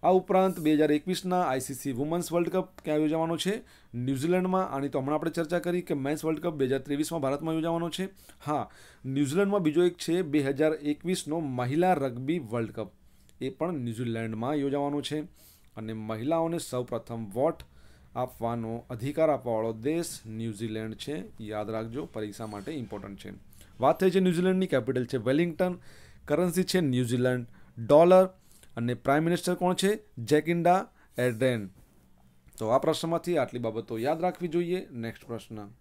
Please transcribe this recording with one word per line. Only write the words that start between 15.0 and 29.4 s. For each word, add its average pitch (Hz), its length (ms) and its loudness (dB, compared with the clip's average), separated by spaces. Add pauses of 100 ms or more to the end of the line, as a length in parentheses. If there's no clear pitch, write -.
છે. 151 200 -6 (560)
અને 110 160 -8
મહિલાઓને 131 680 -2
સૌપ્રથમ 120 680 -6
વોટ 127 380 0 (520)
આપવાનો 117 760 -6
અધિકાર 143 400 0
આપવાવાળો 117 420 0
દેશ 151 540 -4
ન્યૂઝીલેન્ડ 110 680 -6
છે. 151 300 -8 (160)
યાદ 107 300 -6
રાખજો, 113 360 -6
પરીક્ષા 107 400 -8
માટે 104 260 -10
ઇમ્પોર્ટન્ટ 104 460 -10
છે. 98 140 -14 (480)
વાત 139 200 4
થઈ 190 100 6
છે 185 100 4
ન્યૂઝીલેન્ડની, 185 460 4
કેપિટલ 123 380 0
છે 127 120 -4
વેલિંગ્ટન, 165 600 0 (460)
કરન્સી 170 380 2
છે 185 180 2
ન્યૂઝીલેન્ડ 123 680 2 (400)
ડોલર 180 420 10 (480)
અને 120 180 -2
પ્રાઇમ 139 300 2
મિનિસ્ટર 175 300 0